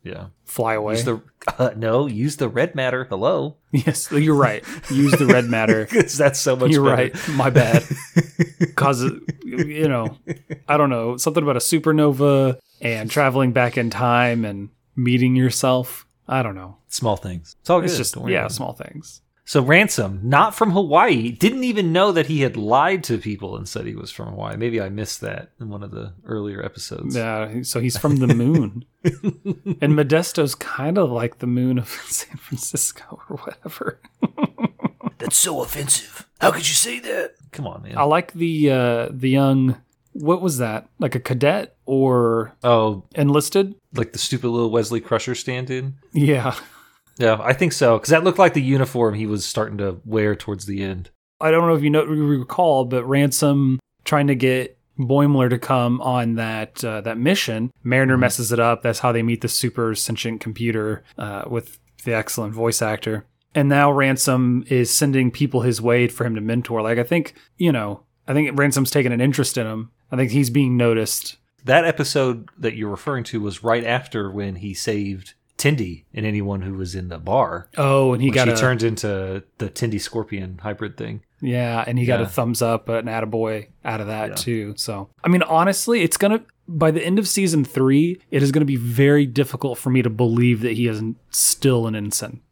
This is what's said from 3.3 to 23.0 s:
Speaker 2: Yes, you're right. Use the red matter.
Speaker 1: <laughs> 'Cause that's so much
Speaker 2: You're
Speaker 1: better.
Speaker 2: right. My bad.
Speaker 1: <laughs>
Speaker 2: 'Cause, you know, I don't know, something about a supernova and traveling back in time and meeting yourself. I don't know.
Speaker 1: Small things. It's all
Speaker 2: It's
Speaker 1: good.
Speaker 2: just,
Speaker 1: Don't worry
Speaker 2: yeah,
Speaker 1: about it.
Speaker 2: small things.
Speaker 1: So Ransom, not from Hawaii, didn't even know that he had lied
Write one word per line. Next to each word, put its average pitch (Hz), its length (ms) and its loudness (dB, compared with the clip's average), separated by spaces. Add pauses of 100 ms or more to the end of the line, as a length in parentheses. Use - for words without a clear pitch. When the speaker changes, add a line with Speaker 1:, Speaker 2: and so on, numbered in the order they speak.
Speaker 2:
Yes, - 420 -2
you're 151 220 4
right. 120 280 2 (280)
Use 139 220 4
the 143 140 4
red 123 200 6
matter. 110 400 2
Speaker 1:
<laughs> - 40 -16
'Cause 220 280 2
that's 139 200 2
so 127 180 0
much 131 160 4
Speaker 2:
You're 139 120 4
Speaker 1:
better. 131 100 4 (200)
Speaker 2:
right. - 160 -8
My 135 180 2
bad. 120 340 4 (460)
Speaker 1:
<laughs> - 460 -2
Speaker 2:
'Cause, 135 280 0 (420)
you 151 440 -2
know, 117 300 -2 (500)
I 147 80 2
don't 147 140 4
know, 120 260 -2
something 160 260 0
about 143 140 0
a 120 40 0
supernova 143 960 2 (240)
and 113 280 -4
traveling 135 420 2
back 123 260 2
in 117 100 0
time 120 560 2
and 101 240 -8 (280)
meeting 127 400 4
yourself. 127 680 0 (220)
I 131 140 0
don't 107 140 -4
know. 92 200 -16 (120)
Speaker 1:
Small 107 280 -2
things. 90 440 -12
It's - 100 -8
all 175 100 4
Speaker 2:
It's 175 140 -2
Speaker 1:
good. - 40 -2
Speaker 2:
just, - 160 -4
Speaker 1:
Don't 120 100 -10
worry - 100 -2
Speaker 2:
yeah, 165 60 2
Speaker 1:
about 107 100 -4
it. - 40 -8
Speaker 2:
small - 200 -8
things. - 460 -18 (260)
Speaker 1:
So 143 140 2
Ransom, 127 640 2
not 147 320 4
from 214 160 2
Hawaii, 165 600 4
didn't 233 340 0
even 202 280 0
know 190 200 4
that 156 160 0
he 151 120 0
had 117 160 0
lied 139 480 2